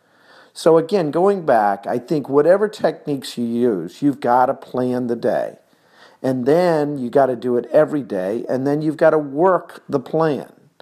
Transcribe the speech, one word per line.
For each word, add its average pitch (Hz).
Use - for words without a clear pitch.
So 165
again, 165
going 180
back, 104
I 117
think 139
whatever 170
techniques 151
you 120
use, 117
you've 143
gotta 127
plan 127
the 117
day. 82
And 131
then 151
you 123
gotta 131
do 123
it 120
every 151
day, 98
and 131
then 147
you've 151
gotta 156
work 156
the 139
plan, 147